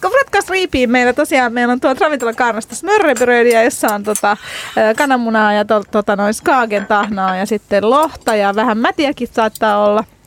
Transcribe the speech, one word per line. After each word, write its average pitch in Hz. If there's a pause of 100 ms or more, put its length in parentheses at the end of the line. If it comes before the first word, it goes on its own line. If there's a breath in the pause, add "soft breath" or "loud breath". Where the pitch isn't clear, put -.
ruvetkaas 403
riipii 349
meillä 247
tosiaan, 254
meillä 240
on 247
tuolta 262
ravintolakaarnasta 233
smörrebrödiä, 247
jossa -
on 202
tota, 208 (400 loud breath)
ö, 220
kananmunaa 226
ja 208
to-, 214
tota 208
noin 208
Skagen 226
tahnaa 202
ja 190
sitten 208
lohta 269
ja 202
vähän 220
mätiäkin 277
saattaa 214
olla. 208 (240)